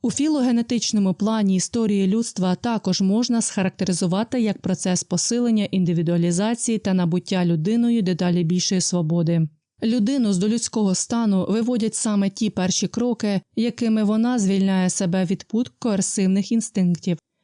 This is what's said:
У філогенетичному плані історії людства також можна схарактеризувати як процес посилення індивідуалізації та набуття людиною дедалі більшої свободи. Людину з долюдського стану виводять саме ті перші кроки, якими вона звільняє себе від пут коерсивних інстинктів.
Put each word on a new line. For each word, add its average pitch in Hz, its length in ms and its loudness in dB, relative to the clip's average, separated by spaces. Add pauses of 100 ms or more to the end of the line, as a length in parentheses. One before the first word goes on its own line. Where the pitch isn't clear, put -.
У 233 100 -2
філогенетичному 233 1000 0
плані 202 420 0
історії 202 520 0
людства 185 480 0
також 208 460 -2
можна 233 400 2
схарактеризувати 190 1000 -2
як 208 200 -2
процес 185 420 -2
посилення 220 640 0
індивідуалізації 175 1120 0
та 202 160 -2
набуття 180 520 0
людиною 220 560 2
дедалі 175 420 0
більшої 180 380 0
свободи. 170 680 0 (360)
Людину 226 500 2
з 180 40 0
долюдського 208 580 0
стану 214 540 0
виводять 226 460 0
саме 202 340 0
ті 208 200 -4
перші 185 380 -2
кроки, 214 540 -2 (140)
якими 226 480 0
вона 226 360 2
звільняє 190 500 2
себе 185 360 0
від 180 180 -4
пут 233 260 -4
коерсивних 196 840 0
інстинктів. 180 680 0 (260)